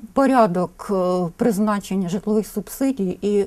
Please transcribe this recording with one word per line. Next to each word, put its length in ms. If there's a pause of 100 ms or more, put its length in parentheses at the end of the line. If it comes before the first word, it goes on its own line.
(140)
Порядок, 760
е, 460
призначення 720
житлових 380
субсидій 760
і 260